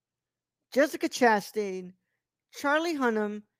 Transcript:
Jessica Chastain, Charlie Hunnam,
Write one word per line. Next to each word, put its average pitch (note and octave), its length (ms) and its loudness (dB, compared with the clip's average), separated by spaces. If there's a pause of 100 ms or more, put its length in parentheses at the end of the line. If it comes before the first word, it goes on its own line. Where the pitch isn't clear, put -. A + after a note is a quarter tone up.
(720)
Jessica D4+ 360 2
Chastain, G3+ 840 0 (600)
Charlie D#4 440 -2
Hunnam, G#3+ 460 -2 (180)